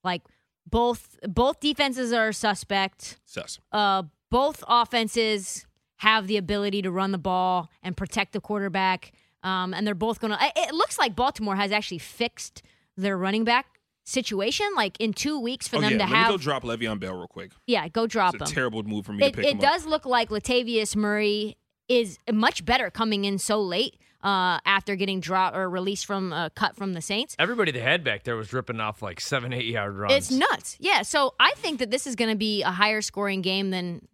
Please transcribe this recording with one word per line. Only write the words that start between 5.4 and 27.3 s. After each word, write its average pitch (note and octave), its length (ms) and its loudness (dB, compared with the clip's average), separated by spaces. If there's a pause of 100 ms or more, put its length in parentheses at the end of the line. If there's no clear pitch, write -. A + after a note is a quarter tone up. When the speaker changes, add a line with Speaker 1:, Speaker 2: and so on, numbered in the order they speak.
Speaker 1:
have G#3+ 280 4
the G#3 100 0
ability G3+ 460 0
to F#3 80 -2
run G3 220 0
the F#3+ 60 -2
ball F#3 520 0 (120)
and F3+ 140 -6
protect G3 380 -4
the G3+ 60 -2
quarterback, F#3+ 720 -2 (300)
um, F#3 300 -2
and F#3+ 140 -2
they're G#3 80 0
both G#3+ 260 -2
gonna, G#3 180 -2
it, D4 160 2
it D#4 200 -2
looks F#4 240 0
like A#3+ 180 0
Baltimore G#3+ 400 0
has G3+ 160 0
actually G#3 260 -2
fixed - 640 -8 (340)
their G3 200 0
running G3 280 2
back A#3+ 220 4 (380)
situation, B3 640 0 (100)
like, G#3 240 0
in A3 120 0
two D4+ 280 -2
weeks A#3+ 260 -4
for A#3+ 100 -4
Speaker 2:
Oh, - 40 2
Speaker 1:
them G#3+ 120 2
Speaker 2:
yeah. A3 60 2
Speaker 1:
to G3+ 60 2
Speaker 2:
Let - 60 0
Speaker 1:
have A3+ 180 6
Speaker 2:
me G#3+ 60 4
go F#3 40 0
drop C#3 240 -2
Le'Veon A2+ 380 -2
Bell F#2+ 140 -6
real F2+ 120 -10
quick. F#2+ 260 -16 (140)
Speaker 1:
Yeah, F#3 220 0
go A3+ 180 0
drop G3 280 2
Speaker 2:
It's A2 80 -8
a - 40 -4
Speaker 1:
him. D3+ 80 -6
Speaker 2:
terrible A#2 280 -2
move G#2 240 -4
for G#2+ 60 -10
me G#2 120 2
Speaker 1:
It, C#4 60 4
Speaker 2:
to - 60 -10
pick B2 100 0
Speaker 1:
it C#4+ 60 4
Speaker 2:
him G#3 60 -4
Speaker 1:
does D#4 260 2
Speaker 2:
up. D#4+ 60 -6
Speaker 1:
look D#4 160 -2
like A#3+ 220 2
Latavius A3+ 680 -2
Murray G#3 640 0 (320)
is A#3 300 2 (140)
much G#3+ 320 2
better A#3 260 0
coming G#3+ 340 0
in G3 140 -2
so G#3+ 220 0
late, F#3 360 -2 (260)
uh, F#3 420 2
after G3 320 2
getting F#3+ 240 -2
dropped F#3 360 0
or F#3 140 -2
released F#3 360 -4
from, F#3+ 260 -2
uh, D#3+ 180 -2
cut - 260 -2
from G3 180 -4
the E3 60 -6
Saints. A3 380 -4